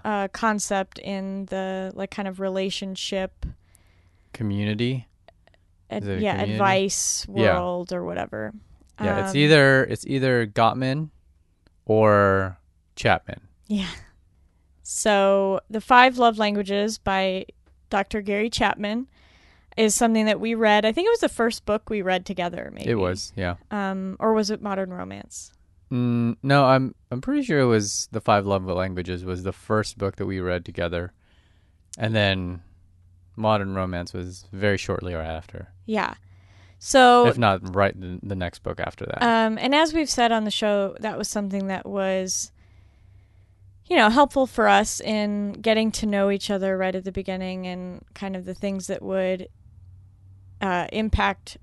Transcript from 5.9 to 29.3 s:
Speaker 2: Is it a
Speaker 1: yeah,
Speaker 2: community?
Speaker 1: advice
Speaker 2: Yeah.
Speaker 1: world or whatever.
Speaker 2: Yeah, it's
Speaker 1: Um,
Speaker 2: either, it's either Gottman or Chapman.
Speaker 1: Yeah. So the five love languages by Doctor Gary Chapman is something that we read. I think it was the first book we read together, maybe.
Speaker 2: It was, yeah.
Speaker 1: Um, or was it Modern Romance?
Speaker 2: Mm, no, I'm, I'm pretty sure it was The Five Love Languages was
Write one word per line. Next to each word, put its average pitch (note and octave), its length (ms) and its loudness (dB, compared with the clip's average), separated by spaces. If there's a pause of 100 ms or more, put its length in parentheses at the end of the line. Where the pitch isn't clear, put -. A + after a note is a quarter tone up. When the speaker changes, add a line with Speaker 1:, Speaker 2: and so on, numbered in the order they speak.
Speaker 2:
Is G#2 40 -8
it G2 120 -2
a - 20 -2
Speaker 1:
yeah, G3+ 140 0
Speaker 2:
community? - 180 -2
Speaker 1:
advice F#3+ 720 0
Speaker 2:
Yeah. G#3 300 4
Speaker 1:
world F3+ 340 -4
or F3+ 140 -6
whatever. - 480 -6 (480)
Speaker 2:
Yeah, F#3+ 240 0
it's F#3+ 60 -4
Speaker 1:
Um, - 40 0
Speaker 2:
either, C#3 480 6
it's - 240 -6
either B2+ 400 2
Gottman C3 640 0 (720)
or G2+ 760 4 (380)
Chapman. - 460 0 (260)
Speaker 1:
Yeah. G3 240 -2 (920)
So G3 800 2 (100)
the G#3+ 120 -6
five B3+ 360 6
love A#3 200 4
languages G#3 600 -2
by F#3+ 500 -2 (420)
Doctor G#3 320 -2
Gary G#3 300 -2
Chapman G#3+ 560 -2 (680)
is G#3+ 200 2
something A3+ 320 4
that G3+ 120 2
we A3+ 140 -2
read. G#3+ 320 4
I A3 60 2
think E4+ 160 0
it - 20 4
was A#4 120 2
the D4+ 80 2
first A#3 360 -2
book G#3+ 240 -2
we G#3 140 -2
read F#3 200 0
together, F3 480 -6
maybe. - 160 -10
Speaker 2:
It A#2 120 2
was, F#2 360 -2
yeah. F2+ 200 -4 (160)
Speaker 1:
Um, F#3+ 480 -6
or A3 160 2
was G#3 160 0
it A3 100 -6
Modern F#3+ 320 -6
Romance? F#3 580 -14 (400)
Speaker 2:
Mm, A#2+ 520 0
no, C#3 220 4
I'm, C3 280 4 (160)
I'm B2 100 -6
pretty C#4 220 -2
sure G3+ 180 0
it C3 60 4
was G#2+ 460 0
The G#2+ 100 -8
Five G#2 240 4
Love G2 200 0
Languages F2+ 600 -4
was F2+ 160 -6